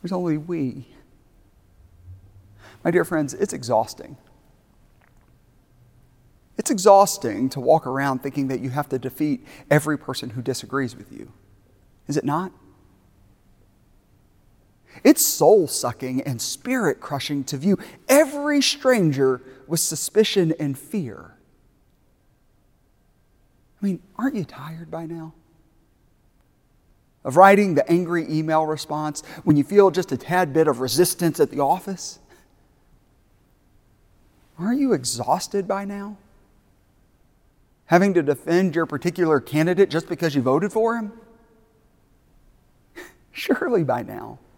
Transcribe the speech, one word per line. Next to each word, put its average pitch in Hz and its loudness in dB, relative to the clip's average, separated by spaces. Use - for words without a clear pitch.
There's 180 -8
only 175 -2
we. 147 -6
My 170 0
dear 170 2
friends, 151 -4
it's - -4
exhausting. 117 -4
It's - -2
exhausting 185 4
to 143 -10
walk 139 2
around 135 -2
thinking 139 -4
that 131 -4
you 131 -6
have 139 -6
to 135 -4
defeat 139 -4
every 151 2
person 131 -10
who 120 -10
disagrees 127 -6
with - -20
you. - -18
Is 143 -2
it - -2
not? 170 -4
It's 294 6
soul-sucking 135 2
and 123 -6
spirit-crushing 147 -4
to 143 -8
view 180 2
every 285 4
stranger 147 2
with 165 -2
suspicion 180 0
and 139 -4
fear. 123 -10
I 202 -4
mean, 185 -2
aren't 269 -4
you 196 -4
tired 160 -16
by 165 -10
now? 160 -12
Of 131 -2
writing 196 6
the 139 0
angry 170 0
email 156 0
response 151 -6
when 156 4
you 143 2
feel 196 6
just 175 -4
a 127 -2
tad 170 -2
bit 156 4
of 123 0
resistance 147 0
at 143 2
the 143 -6
office? 180 -4
Aren't 233 -2
you 269 2
exhausted 151 -2
by 196 -4
now? 202 -10
Having 185 4
to 175 4
defend 160 0
your 165 0
particular 160 0
candidate 165 2
just 156 -4
because 160 -4
you 139 2
voted 156 2
for 226 0
him? 220 -8
<laughs> - -20
Surely 240 -2
by 123 -2
now. 110 -14